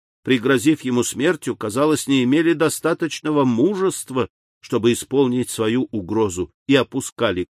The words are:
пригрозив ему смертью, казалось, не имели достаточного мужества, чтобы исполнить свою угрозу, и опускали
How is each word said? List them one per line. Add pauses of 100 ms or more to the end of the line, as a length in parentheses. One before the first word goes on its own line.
(240)
пригрозив
ему
смертью,
казалось,
не
имели
достаточного
мужества, (320)
чтобы
исполнить
свою
угрозу, (160)
и
опускали